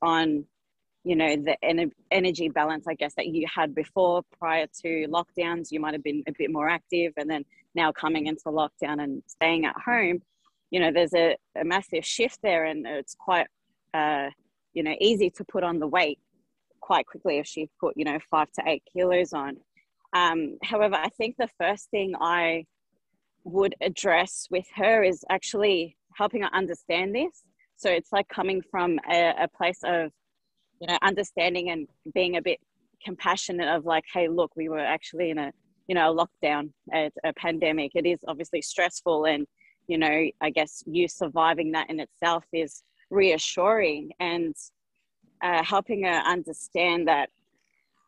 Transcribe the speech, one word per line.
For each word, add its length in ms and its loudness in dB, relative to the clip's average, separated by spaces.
on, 420 2
you 120 0
know, 200 2
the 280 0
ener-, 280 0
energy 380 2
balance, 380 0
I 80 -4
guess, 180 -4
that 140 -4
you 260 -2
had 220 0
before, 480 2
prior 260 0
to 260 -2
lockdowns. 640 -4
You 80 -4
might 140 -4
have 100 -6
been 240 -4
a 100 -6
bit 140 -2
more 160 0
active, 480 0
and 140 -6
then 160 -4
now 160 2
coming 340 -2
into 200 -6
lockdown 580 -4
and 240 -6
staying 380 0
at 120 -2
home, 460 0
you 80 0
know, 120 4
there's 220 2
a, 240 4
a 80 -4
massive 400 -2
shift 380 -4
there, 240 2
and 220 -6
it's 260 -8
quite, 320 0
uh, 360 0
you 100 -2
know, 160 -2
easy 300 4
to 140 -10
put 200 -4
on 160 -2
the 80 -2
weight 320 0
quite 240 2
quickly 320 -2
if 100 -4
she 220 -8
put, 160 -2
you 80 -2
know, 140 -2
five 220 0
to 140 -6
eight 240 0
kilos 420 2
on. 240 -6
Um, 500 2
however, 320 2
I 140 0
think 280 -6
the 120 -2
first 300 -2
thing 300 -2
I 460 0
would 380 0
address 680 0
with 160 -2
her 280 4
is 260 2
actually 680 0
helping 280 0
her 100 -2
understand 600 -2
this. 300 -4
So 140 -2
it's, 220 0
like, 160 2
coming 420 -2
from 300 0
a, 280 4
a 80 2
place 360 -2
of, 280 0
you 80 -14
know, 140 2
understanding 680 0
and 180 -6
being 240 0
a 40 -2
bit 180 -2
compassionate 640 -2
of, 180 0
like, 260 0
Hey, 160 0
look, 280 0
we 140 -6
were 100 -4
actually 500 -4
in 80 -4
a, 140 -6
you 80 0
know, 160 4
a 160 2
lockdown, 420 -2
a, 160 0
a 100 -2
pandemic. 600 -2
It 100 0
is 220 0
obviously 340 -6
stressful, 640 0
and, 220 0
you 100 0
know, 300 2
I 120 -2
guess 340 -2
you 220 0
surviving 640 0
that 180 -2
in 100 -6
itself 440 -2
is 300 -4
reassuring 1120 2
and, 360 -2
uh, 220 2
helping 400 0
her 220 2
understand 840 0
that, 220 4